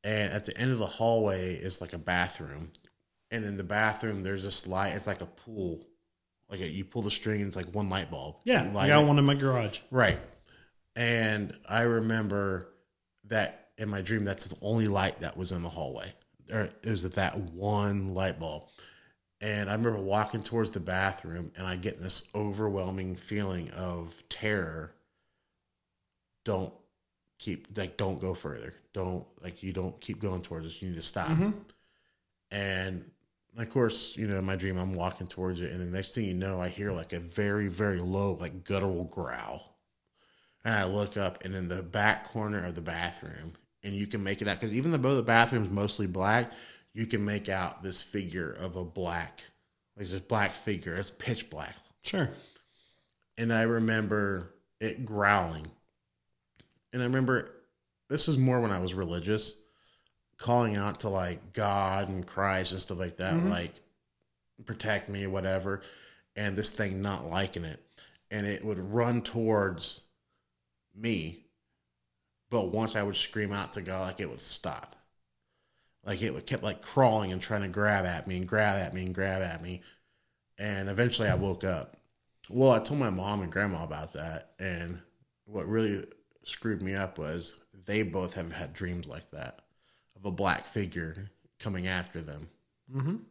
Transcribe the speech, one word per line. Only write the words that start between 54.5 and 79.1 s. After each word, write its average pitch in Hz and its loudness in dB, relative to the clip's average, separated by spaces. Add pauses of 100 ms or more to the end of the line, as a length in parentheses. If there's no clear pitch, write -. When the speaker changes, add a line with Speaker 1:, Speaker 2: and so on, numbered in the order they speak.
Speaker 1:
it 113 -2
growling 98 4 (1200)
and 123 -2
I 123 0
remember, 127 4 (580)
this 151 4
was 147 4
more 127 6
when 113 4
I 90 2
was 90 -2
religious, 92 0 (840)
calling 120 4
out 101 -2
to, 110 -2
like, 90 -2
God 98 2
and 92 -4
Christ 95 2
and 92 -2
stuff 90 -4
like 87 -4
that, 92 2
Speaker 3:
Mm-hmm. 87 4
Speaker 1:
like, 87 -2 (840)
"Protect 104 -2
me," 98 -4
whatever. 95 -2 (540)
And 101 -2
this 107 2
thing 95 -2
not 98 -4
liking 90 -2
it. 78 -10 (500)
And 104 -4
it 101 -4
would 104 -2
run 117 0
towards 104 0 (920)
me. 92 -2 (1040)
But 101 2
once 110 0
I 104 2
would 101 0
scream 104 0
out 101 -2
to 101 -6
God, 92 -4
like, 92 -8
it 90 -4
would 60 -12
stop. - -6 (1080)
Like, 98 -2
it 104 0
would, - -8
kept, - -2
like, 98 -4
crawling 110 6
and 92 -2
trying 104 -2
to 98 -4
grab 101 4
at 85 -2
me 92 -2
and 90 -2
grab 107 4
at 90 -2
me 92 -4
and 92 -4